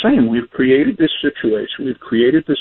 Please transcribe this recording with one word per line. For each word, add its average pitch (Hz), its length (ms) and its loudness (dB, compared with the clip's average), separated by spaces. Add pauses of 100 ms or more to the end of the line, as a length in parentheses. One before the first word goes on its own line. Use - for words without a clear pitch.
saying. 214 280 2
We've 117 220 -2
created 135 460 2
this 156 140 0 (100)
situation. 110 640 -4
We've 127 140 -8
created 127 480 0
this 147 140 -2